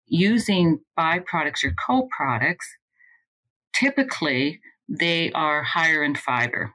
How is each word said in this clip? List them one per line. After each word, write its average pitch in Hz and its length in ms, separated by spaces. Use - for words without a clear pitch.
using 180 720
byproducts 165 680
or 135 100
co-products. 160 840
Typically, 165 880
they 165 440
are 151 320
higher 160 400
in 143 100
fiber. 117 600